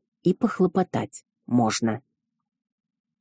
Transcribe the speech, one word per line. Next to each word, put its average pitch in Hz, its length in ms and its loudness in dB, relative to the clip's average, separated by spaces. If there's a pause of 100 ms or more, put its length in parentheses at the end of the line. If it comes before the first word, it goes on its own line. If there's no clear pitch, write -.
(240)
и 180 100 2
похлопотать 180 920 -2 (200)
можно. 113 560 0 (1200)